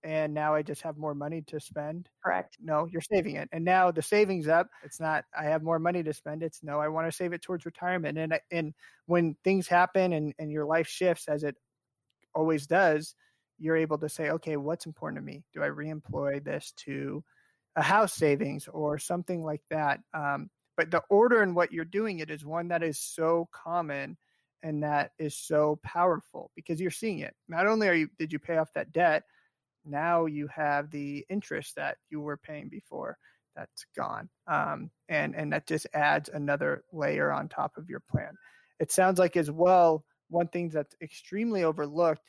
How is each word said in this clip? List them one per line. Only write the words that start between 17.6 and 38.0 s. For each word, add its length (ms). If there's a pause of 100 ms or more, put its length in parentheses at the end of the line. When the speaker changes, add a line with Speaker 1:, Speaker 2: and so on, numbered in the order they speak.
Speaker 1:
a 60
house 300
savings 560
or 300
something 440
like 280
that?" 300 (120)
Um, 380 (260)
but 140
the 180
order 340
in 120
what 180
you're 140
doing 320
it 120
is 140
one 240
that 140
is 180
so 520
common 680 (480)
and 160
that 340
is 200
so 480
powerful 720
because 240
you're 100
seeing 300
it. 160 (120)
Not 200
only 200
are 60
you, 140 (100)
did 140
you 80
pay 160
off 180
that 180
debt, 300 (600)
now 420
you 220
have 420
the 400
interest 460
that 220 (120)
you 100
were 160
paying 320
before 480 (380)
that's 320 (100)
gone. 320 (200)
Um, 420 (180)
and, 280
and 160
that 160
just 260
adds 340
another 540 (100)
layer 380
on 180
top 280
of 120
your 120